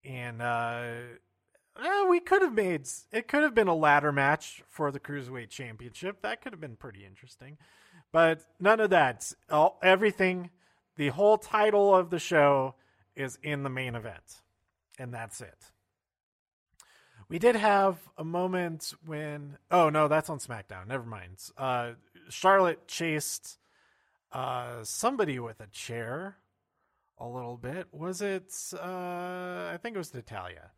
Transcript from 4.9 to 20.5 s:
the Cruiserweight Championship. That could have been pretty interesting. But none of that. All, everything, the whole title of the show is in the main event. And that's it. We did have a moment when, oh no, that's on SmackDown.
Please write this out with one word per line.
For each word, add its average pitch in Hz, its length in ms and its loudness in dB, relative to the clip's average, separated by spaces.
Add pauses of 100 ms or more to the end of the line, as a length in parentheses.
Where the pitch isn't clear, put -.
the 139 80 -10
Cruiserweight 127 500 -12
Championship. 123 720 -12
That - 200 -8
could 240 120 -14
have 160 80 -16
been 127 140 -14
pretty 101 300 -18
interesting. 127 520 -20 (540)
But 160 320 4 (160)
none 214 200 6
of 214 100 2
that. 143 420 4 (180)
All, 156 340 4
everything, 185 680 2 (460)
the 143 140 0
whole 208 280 6
title 208 580 4
of 180 140 4
the 170 100 -2
show 143 560 4 (400)
is 131 280 -8
in 147 200 -6
the 139 60 -4
main 127 260 -6
event. 107 460 -14 (560)
And 123 160 -12
that's 113 280 -12
it. - 300 -20 (1600)
We 165 80 -6
did 226 180 4
have 196 420 4 (200)
a 160 60 -10
moment 175 680 -4 (120)
when, 147 520 -12 (120)
oh 170 200 6
no, 151 180 4
that's 156 220 2
on 147 100 -6
SmackDown. 101 480 -12